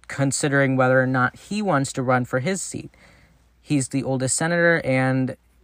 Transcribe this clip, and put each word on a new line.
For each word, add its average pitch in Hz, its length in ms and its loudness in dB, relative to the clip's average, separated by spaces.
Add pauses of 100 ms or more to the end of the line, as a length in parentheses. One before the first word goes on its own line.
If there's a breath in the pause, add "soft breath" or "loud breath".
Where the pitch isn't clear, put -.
considering 139 680 0
whether 131 260 4
or 127 40 0
not 127 300 0
he 208 240 -8
wants 147 340 0
to 135 80 -4
run 127 220 0
for 127 140 -4
his 180 240 -4
seat. - 280 -12 (680 soft breath)
He's 139 280 -2
the 135 160 -2
oldest 131 320 -2
senator, 170 480 2
and, 131 520 0 (280)